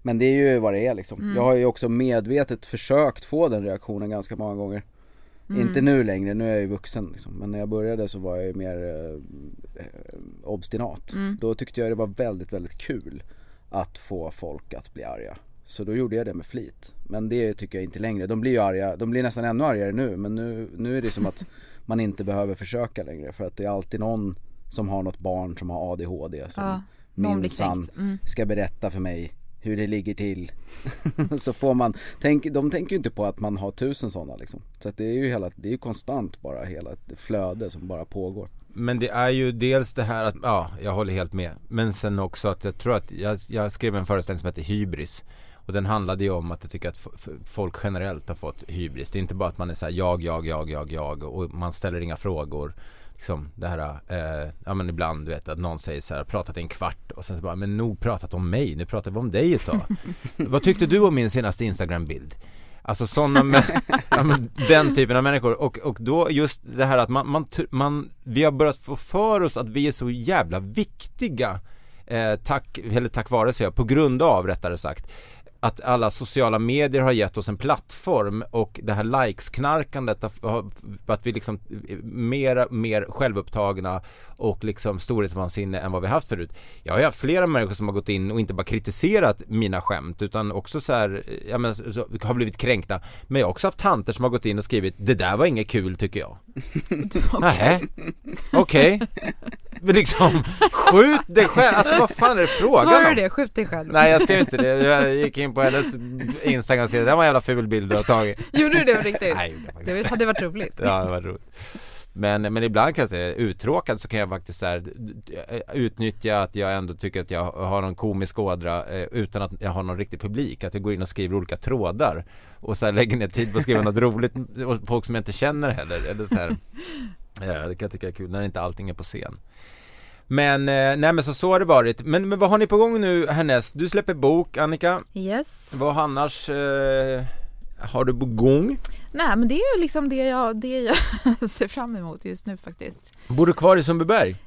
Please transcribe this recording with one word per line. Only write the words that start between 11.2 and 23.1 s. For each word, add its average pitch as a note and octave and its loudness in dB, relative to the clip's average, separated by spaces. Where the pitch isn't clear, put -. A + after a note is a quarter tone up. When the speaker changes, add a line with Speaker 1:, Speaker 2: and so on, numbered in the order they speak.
Speaker 1:
Då A2+ -2
tyckte - -8
jag A2+ 0
det A2 0
var G#2+ -2
väldigt, G2+ -6
väldigt F2 -10
kul - -10
att - -6
få E2 -10
folk D2 -12
att - -16
bli A#1+ -14
arga. A1 -12
Så - -12
då G#2+ -4
gjorde A#2+ -2
jag A2+ -2
det G2 -8
med E2+ -10
flit. - -14
Men A2 -4
det A#2 0
tycker G2+ -10
jag F#2 -4
inte - -12
längre. G2+ -4
De A2 -2
blir B2+ 0
ju A#2+ 4
arga, F#2+ 0
de A2+ -4
blir B2+ 0
nästan A#2+ -4
ännu A#2 0
argare G#2 0
nu. A2+ -2
Men G2+ -6
nu, A2+ -8
nu B2 -4
är B2+ -2
det A2+ -2
som G2+ -2
att F#2+ -8
Speaker 2:
<laughs> - -18
Speaker 1:
man A2+ -2
inte G#2 -2
behöver G2+ -2
försöka A2 -6
längre. D2 -12